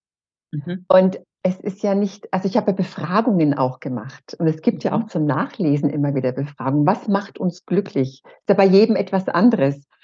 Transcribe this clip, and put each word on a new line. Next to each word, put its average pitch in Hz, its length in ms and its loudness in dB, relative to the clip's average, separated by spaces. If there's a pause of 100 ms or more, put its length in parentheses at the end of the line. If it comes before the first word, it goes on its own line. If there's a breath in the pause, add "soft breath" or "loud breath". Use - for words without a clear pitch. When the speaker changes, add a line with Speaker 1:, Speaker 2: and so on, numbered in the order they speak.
(520)
Speaker 1:
Mhm. 170 360 -8
Speaker 2:
Und 185 320 4 (220)
es 185 180 -4
ist 196 220 -8
ja 202 120 0
nicht, 202 380 -4
also 185 160 -2
ich 190 80 -2
habe 214 140 0
ja 190 60 0
Befragungen 175 800 0
auch 131 260 -2
gemacht 127 580 -10
und 170 80 0
es 156 160 -2
gibt - 200 0
ja - 140 -2
Speaker 1:
Mhm. 226 60 0
Speaker 2:
auch - 60 -6
zum 151 180 -2
Nachlesen 147 640 0
immer 143 240 -2
wieder 127 180 -2
Befragungen. 139 540 -2
Was 208 220 0
macht 202 300 -4
uns - 280 -6
glücklich? 143 580 -2
Ist - 240 -20
ja 202 60 6
bei 196 100 4
jedem 202 320 6
etwas 196 320 -2
anderes. 170 580 2 (180)